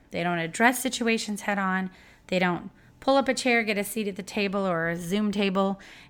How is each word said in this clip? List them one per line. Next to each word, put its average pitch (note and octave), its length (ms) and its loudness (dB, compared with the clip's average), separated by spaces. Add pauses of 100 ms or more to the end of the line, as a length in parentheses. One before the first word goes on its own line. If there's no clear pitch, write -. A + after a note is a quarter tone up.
They E3+ 140 -4
don't F3 160 0
address A#3 420 2
situations A3+ 600 -2
head G3+ 180 -2
on. F#3 320 -2 (360)
They F#3 120 0
don't F3+ 320 0 (300)
pull C4+ 140 4
up C4+ 140 4
a B3+ 40 2
chair, A#3 300 2
get G#3 140 -2
a G3+ 80 0
seat G#3 240 -4
at F#3+ 80 -8
the F#3+ 60 -8
table G3 440 -2
or E3 220 0
a E3+ 80 -2
Zoom G3+ 340 -2
table, G3 480 2 (300)